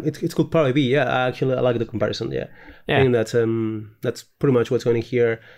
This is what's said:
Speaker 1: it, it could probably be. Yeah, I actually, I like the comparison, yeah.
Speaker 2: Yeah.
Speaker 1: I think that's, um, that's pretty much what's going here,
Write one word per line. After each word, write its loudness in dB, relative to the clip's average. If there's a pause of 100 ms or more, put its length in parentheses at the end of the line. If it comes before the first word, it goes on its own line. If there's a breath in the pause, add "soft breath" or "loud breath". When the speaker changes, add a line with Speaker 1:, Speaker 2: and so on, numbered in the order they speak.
Speaker 1:
it, -4
it -4
could 0
probably 2
be. 2
Yeah, 2
I 0
actually, -2
I -2
like 2
the -2
comparison, -4
yeah. -6 (400 loud breath)
Speaker 2:
Yeah. 0
Speaker 1:
I 6
think 4
that's, 0
um, -2
that's -6
pretty 0
much 2
what's 0
going 2
here, 0 (180 loud breath)